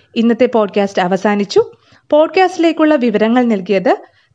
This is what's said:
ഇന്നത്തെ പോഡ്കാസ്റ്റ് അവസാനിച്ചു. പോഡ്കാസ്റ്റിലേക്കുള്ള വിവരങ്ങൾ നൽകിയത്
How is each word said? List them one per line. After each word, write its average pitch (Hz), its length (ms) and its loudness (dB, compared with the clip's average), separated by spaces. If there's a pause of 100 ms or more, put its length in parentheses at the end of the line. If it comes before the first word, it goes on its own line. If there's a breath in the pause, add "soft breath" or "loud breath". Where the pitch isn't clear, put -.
(160 soft breath)
ഇന്നത്തെ 233 300 2
പോഡ്കാസ്റ്റ് 202 560 -2
അവസാനിച്ചു. 202 680 -2 (400 soft breath)
പോഡ്കാസ്റ്റിലേക്കുള്ള 320 840 2
വിവരങ്ങൾ 233 500 0
നൽകിയത് 202 520 -2 (380 soft breath)